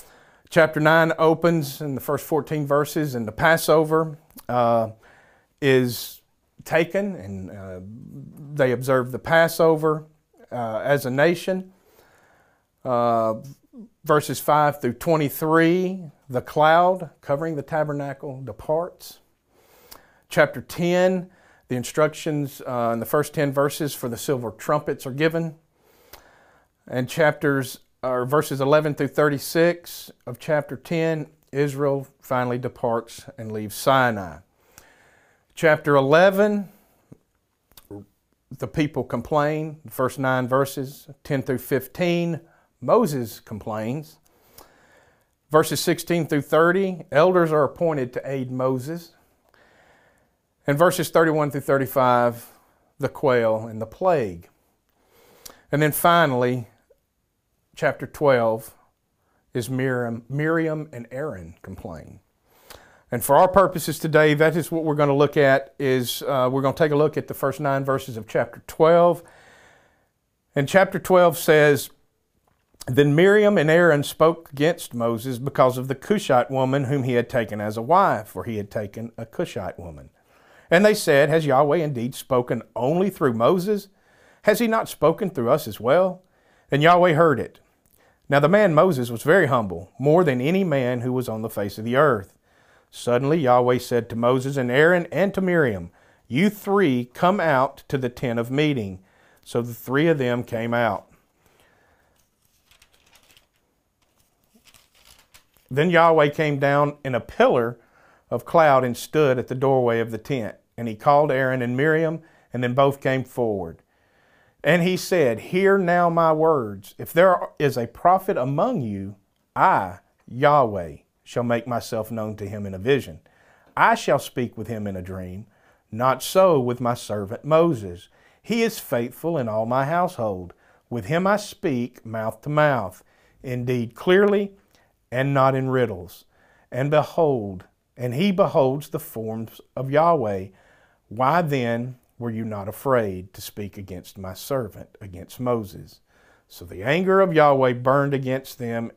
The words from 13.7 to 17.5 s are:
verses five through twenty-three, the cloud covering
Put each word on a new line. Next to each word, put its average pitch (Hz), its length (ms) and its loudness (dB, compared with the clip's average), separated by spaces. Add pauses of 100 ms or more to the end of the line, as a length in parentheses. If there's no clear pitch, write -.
verses 151 340 0
five 147 400 2
through 123 140 -4
twenty-three, 165 1120 0 (240)
the 123 120 -4
cloud 170 680 2 (100)
covering 156 380 -4